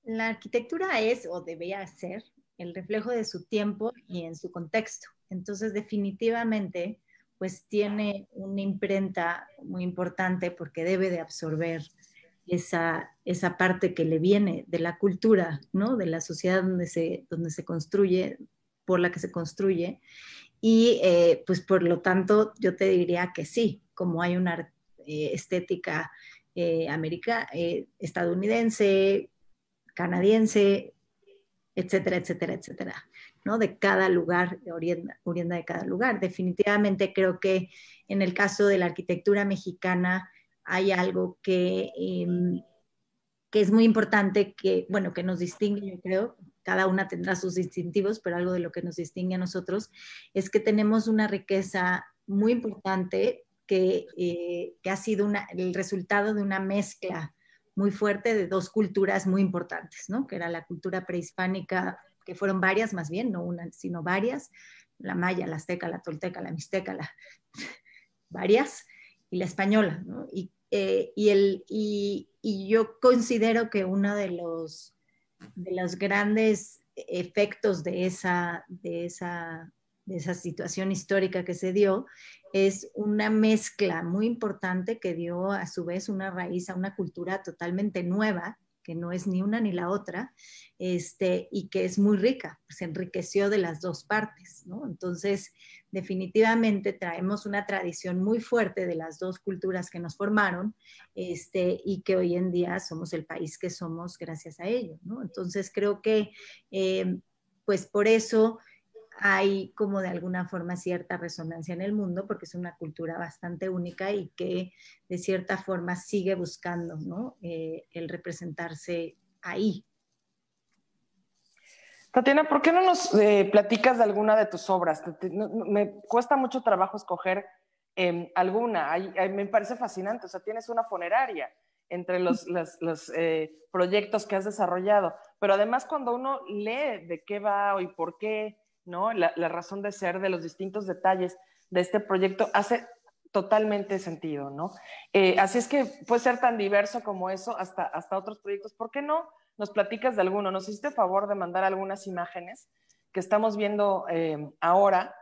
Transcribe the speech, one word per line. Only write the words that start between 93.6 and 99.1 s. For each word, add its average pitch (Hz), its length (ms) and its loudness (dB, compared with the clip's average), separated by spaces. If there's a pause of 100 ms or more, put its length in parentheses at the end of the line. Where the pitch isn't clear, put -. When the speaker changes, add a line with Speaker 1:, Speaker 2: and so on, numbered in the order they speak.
Speaker 1:
dos 170 240 -6
partes, - 600 -6
¿no? 214 200 -10
Entonces, 190 640 -4 (380)
definitivamente 202 1000 2
traemos 185 540 -4
una 202 200 -4
tradición 185 560 -4
muy 220 180 2
fuerte 220 460 0
de 175 80 -2
las 160 240 -8